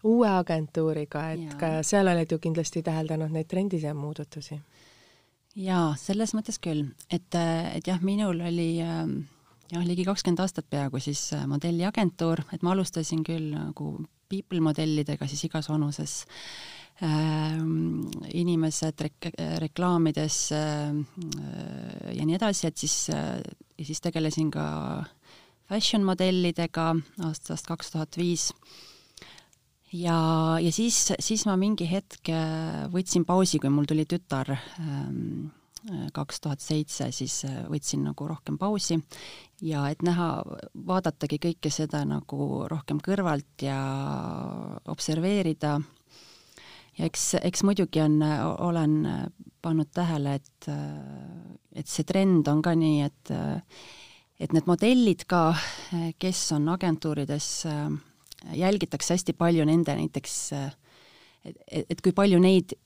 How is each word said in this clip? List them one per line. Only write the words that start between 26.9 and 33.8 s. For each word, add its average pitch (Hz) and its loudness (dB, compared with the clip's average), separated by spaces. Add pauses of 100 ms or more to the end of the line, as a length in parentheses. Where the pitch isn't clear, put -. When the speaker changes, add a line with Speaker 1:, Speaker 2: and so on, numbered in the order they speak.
Speaker 2:
aastast 160 -6
kaks - -8
tuhat 156 -4
viis. 175 0 (1400)
Ja, 165 4
ja 170 4
siis, 226 2
siis - 0
ma 196 2
mingi 196 2
hetk, 175 -4
äh, 160 -2
võtsin 180 2
pausi, 180 4
kui 139 2
mul 143 4